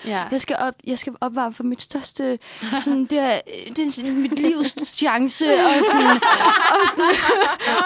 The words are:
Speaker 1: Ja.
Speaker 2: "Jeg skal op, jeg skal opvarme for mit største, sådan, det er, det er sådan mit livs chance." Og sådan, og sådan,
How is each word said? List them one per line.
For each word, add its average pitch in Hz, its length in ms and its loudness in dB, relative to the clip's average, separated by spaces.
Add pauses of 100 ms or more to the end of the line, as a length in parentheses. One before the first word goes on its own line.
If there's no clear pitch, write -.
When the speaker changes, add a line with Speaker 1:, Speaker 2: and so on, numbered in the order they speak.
Speaker 1:
Ja. 196 240 -4
Speaker 2:
"Jeg 262 100 -2
skal - 200 -4
op, 254 140 -4 (120)
jeg 247 120 -4
skal 262 220 -10
opvarme 240 340 -4
for 240 100 -8
mit 247 180 -4
største, 262 560 -6 (460)
sådan, 277 200 0
det 285 140 -2
er, 254 220 0 (360)
det 311 100 -2
er 285 40 -2
sådan 262 320 -4
mit 277 160 -2
livs 302 500 0
chance." 262 560 0
Og 302 400 4
sådan, 285 260 4 (600)
og 359 180 4
sådan, 339 240 2 (720)